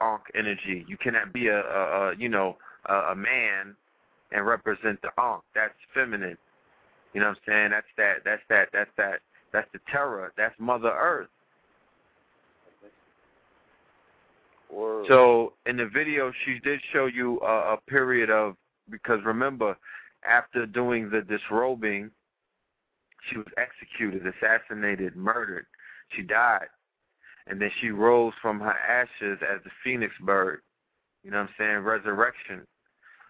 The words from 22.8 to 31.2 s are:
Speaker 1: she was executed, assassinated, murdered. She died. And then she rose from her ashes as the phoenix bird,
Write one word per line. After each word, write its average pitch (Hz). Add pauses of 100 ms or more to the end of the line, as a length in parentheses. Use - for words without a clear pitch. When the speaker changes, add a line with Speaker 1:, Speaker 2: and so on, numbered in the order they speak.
Speaker 1:
she 117
was 107 (100)
executed, 104
assassinated, 104
murdered. 101 (500)
She 98
died. 107 (800)
And 98
then 104 (100)
she 113
rose 117 (100)
from 107
her 104
ashes 107
as 98
the 92 (120)
phoenix 120
bird, 95 (600)